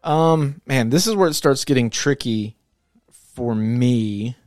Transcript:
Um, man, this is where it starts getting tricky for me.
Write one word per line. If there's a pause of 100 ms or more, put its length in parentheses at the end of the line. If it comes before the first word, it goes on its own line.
Um,
man,
this
is
where
it
starts
getting
tricky (800)
for
me. (100)